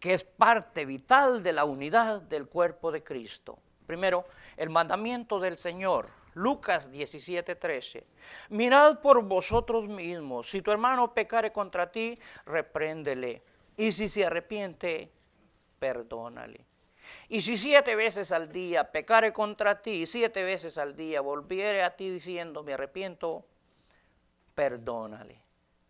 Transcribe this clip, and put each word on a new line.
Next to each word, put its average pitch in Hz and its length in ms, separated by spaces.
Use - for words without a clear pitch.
que 180 140
es 180 100
parte 196 600
vital 247 560
de 170 100
la 151 120
unidad 170 580
del 147 240
cuerpo 175 460
de 147 120
Cristo. 117 540
Primero, 180 380
el 160 140
mandamiento 202 680
del 180 200
Señor, 175 500
Lucas 180 560
diecisiete 160 640
trece: - 500
"Mirad 269 500
por 269 220
vosotros 214 640
mismos, 170 600
si 196 140
tu 208 80
hermano 240 420
pecare 220 400
contra 180 380
ti, 226 280
repréndele, 147 1000
y 214 160
si 196 160
se 202 160
arrepiente, 170 880
perdónale. 117 840
Y 214 120
si 220 160
siete 254 380
veces 202 380
al 165 180
día 170 400
pecare 220 420
contra 208 480
ti, 196 220
y 165 40
siete 226 360
veces 175 340
al 143 200
día 156 240
volviere 185 600
a 180 140
ti 190 140
diciendo, 170 520
'Me 147 120
arrepiento', 165 720
perdónale". 117 880